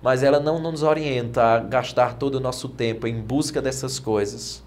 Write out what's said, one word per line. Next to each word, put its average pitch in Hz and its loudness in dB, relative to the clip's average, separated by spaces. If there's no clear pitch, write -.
mas 131 2
ela 143 6
não 156 0
nos 160 -4
orienta 131 2
a 113 6
gastar 123 0
todo 135 -4
o 131 -2
nosso 127 -6
tempo 113 -2
em 117 -4
busca 139 -2
dessas 131 -4
coisas. 107 -2